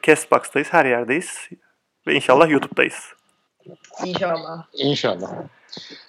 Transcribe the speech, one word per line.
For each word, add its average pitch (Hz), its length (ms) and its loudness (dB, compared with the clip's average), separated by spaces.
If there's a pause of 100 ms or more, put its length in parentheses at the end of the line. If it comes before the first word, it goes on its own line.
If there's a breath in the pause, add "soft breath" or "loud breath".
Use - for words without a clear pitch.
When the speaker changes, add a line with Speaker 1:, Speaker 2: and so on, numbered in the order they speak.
Speaker 1:
Castbox'tayız, 147 680 2
her 165 120 6
yerdeyiz. 123 640 -2 (580)
Ve 151 80 0
inşallah 147 360 6
YouTube'dayız. - 600 -2 (920)
Speaker 2:
İnşallah. 165 680 -6
Speaker 3:
İnşallah. 113 580 -2 (760 loud breath)